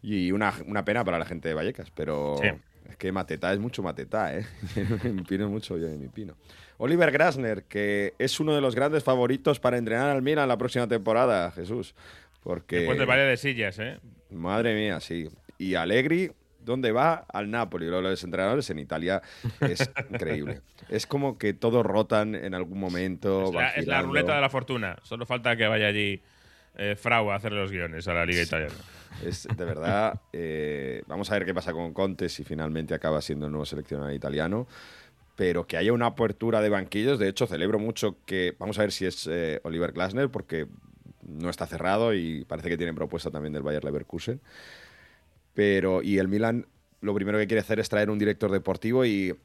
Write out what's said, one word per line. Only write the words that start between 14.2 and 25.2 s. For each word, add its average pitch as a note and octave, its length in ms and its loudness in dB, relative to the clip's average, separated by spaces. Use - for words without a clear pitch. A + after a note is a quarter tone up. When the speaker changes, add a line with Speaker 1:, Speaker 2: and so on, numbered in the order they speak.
Speaker 1:
Madre G#2 460 0
mía, G#2 240 0
sí. E2+ 280 -6
Y F#2 180 -2
Allegri, C3 560 2
¿Dónde B2 260 0
va? D3+ 400 2
Al G#2 200 -4
Napoli. F2+ 360 -2
Lo F2 100 0
de F#2 120 2
los F#2 140 -2
entrenadores G2 460 0
en D#2 100 -4
Italia D#2+ 420 -2
es B2+ 280 2
Speaker 2:
<laughs> - 100 -10
Speaker 1:
increíble. D2+ 500 -4
Es - 180 -2
como C#3 300 0
que G#2 160 0
todos A#2 320 4
rotan G#2+ 500 2
en F#2 180 -6
algún F#2 260 -4
momento, F#2+ 680 0
Speaker 2:
Es F#2 60 0
la, E2+ 80 -2
Speaker 1:
van B2+ 80 2
Speaker 2:
es - 60 -4
la C#3+ 80 -2
Speaker 1:
girando. C3+ 240 0
Speaker 2:
ruleta D3 280 2
de C#3+ 60 2
la C3+ 80 4
fortuna. B2 540 -4
Solo A#2 220 -8